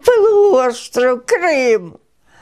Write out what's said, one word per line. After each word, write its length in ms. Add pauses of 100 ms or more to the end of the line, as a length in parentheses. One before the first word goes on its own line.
полуострова 1160
Крым. 760 (440)